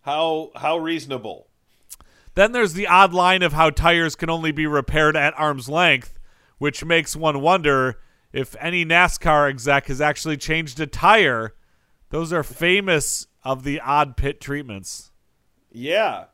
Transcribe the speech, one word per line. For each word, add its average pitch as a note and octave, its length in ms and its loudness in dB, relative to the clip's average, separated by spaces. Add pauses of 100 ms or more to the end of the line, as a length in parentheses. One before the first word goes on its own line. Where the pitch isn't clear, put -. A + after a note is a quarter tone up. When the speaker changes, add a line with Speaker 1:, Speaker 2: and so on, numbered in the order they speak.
Speaker 1:
How, D#3 540 -2
how D3+ 220 -2
reasonable. C3+ 680 -8 (840)
Speaker 2:
Then G#3 180 4
there's A3+ 200 0
the F#3+ 140 -4
odd F3+ 260 6
line F3+ 300 4
of E3 100 2
how D#3+ 160 4
tires E3 480 2
can E3 140 -6
only D#3+ 200 -2
be D3+ 160 -4
repaired D3+ 480 2
at D3+ 240 0
arm's C#3+ 300 -2
length, D3+ 500 2 (380)
which C#3+ 280 -4
makes E3 300 0
one D#3 280 -2
wonder C#3+ 580 2 (320)
if C3 280 -8
any E3+ 260 -4
nascar D#3+ 640 2
exec C3+ 380 0
has C3+ 120 -6
actually D3+ 380 -2
changed D#3 420 -6
a D#3 60 -4
tire. C#3+ 680 0 (540)
Those D#3+ 240 -6
are E3+ 100 0
famous F3 840 0 (180)
of C3 180 -4
the C#3+ 180 -6
odd C#3 360 0
pit C#3 240 -4
treatments. C3 680 -10 (600)
Speaker 1:
Yeah. C#3 640 -2